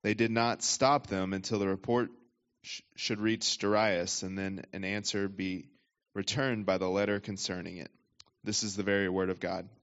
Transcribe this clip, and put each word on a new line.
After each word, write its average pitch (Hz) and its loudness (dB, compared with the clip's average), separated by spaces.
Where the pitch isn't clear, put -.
they 107 2
did 113 2
not 117 2
stop 139 4
them 95 -2
until 95 -2
the 98 2
report 117 0
sh-, - -12
should 107 -4
reach 113 0
Darius, 101 2
and 95 -6
then 98 -4
an 98 -6
answer 101 -2
be 95 -4
returned 110 -2
by 95 2
the 92 2
letter 101 2
concerning 90 -6
it. - -14
This 107 -2
is 101 -4
the 104 -2
very 101 4
word 92 2
of 92 -4
God. 92 -6